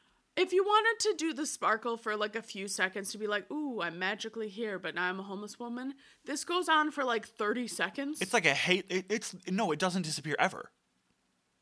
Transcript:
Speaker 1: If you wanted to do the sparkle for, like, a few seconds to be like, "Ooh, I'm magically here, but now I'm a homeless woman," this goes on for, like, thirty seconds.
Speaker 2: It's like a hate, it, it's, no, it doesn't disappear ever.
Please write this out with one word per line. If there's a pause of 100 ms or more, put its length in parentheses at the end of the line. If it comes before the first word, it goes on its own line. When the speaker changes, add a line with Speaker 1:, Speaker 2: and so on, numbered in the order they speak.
(360)
Speaker 1:
If
you
wanted (120)
to
do
the
sparkle
for,
like,
a
few
seconds
to
be
like,
"Ooh,
I'm
magically
here,
but
now
I'm
a
homeless
woman," (300)
this
goes
on
for,
like,
thirty
seconds.
Speaker 2:
It's
like
a
hate,
it,
it's, (120)
no,
it
doesn't
disappear
ever. (880)